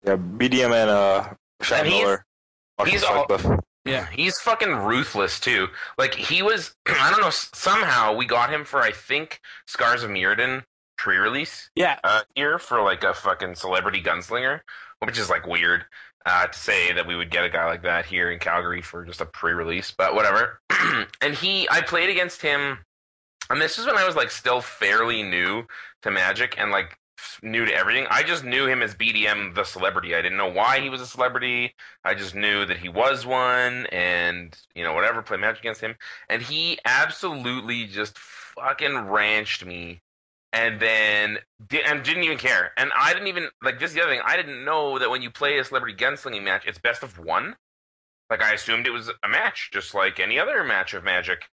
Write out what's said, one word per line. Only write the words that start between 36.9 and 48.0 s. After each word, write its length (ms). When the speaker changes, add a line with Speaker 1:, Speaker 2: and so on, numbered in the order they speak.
Speaker 2:
just 320
fucking 800
ranched 720
me, 340
and 260
then 600
di-, 160
and 200
didn't 200
even 140
care. 400
And 200
I 140
didn't 160
even, 220
like, 180
this 120
is 40
the 60
other 100
thing. 120
I 140
didn't 260
know 340
that 120
when 120
you 80
play 300
a 60
celebrity 320
gunslinging 460
match, 220
it's 140
best 240
of 160
one. 380